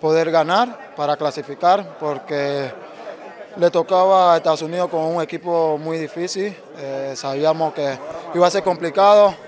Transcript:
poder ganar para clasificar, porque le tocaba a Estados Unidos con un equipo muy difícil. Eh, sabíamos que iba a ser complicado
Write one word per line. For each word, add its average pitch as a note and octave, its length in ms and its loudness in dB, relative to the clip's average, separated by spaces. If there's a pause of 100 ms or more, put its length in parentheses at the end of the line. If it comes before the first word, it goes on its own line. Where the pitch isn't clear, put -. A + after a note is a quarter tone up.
poder D#3+ 300 0
ganar F3+ 640 0
para D3 200 -2
clasificar, D#3 840 -2
porque C#3+ 720 -4 (800)
le F3 140 2
tocaba F#3 640 4
a E3 40 4
Estados D#3+ 260 0
Unidos F3 260 -4
con E3+ 120 -2
un E3 200 -2
equipo E3 560 -2
muy D#3+ 220 -6
difícil. F3+ 580 -6 (220)
Eh, C3+ 360 -8
sabíamos D3+ 600 -2
que C#3 240 -4 (340)
iba F3 140 4
a - 20 6
ser F#3+ 140 -2
complicado F#3+ 720 4 (120)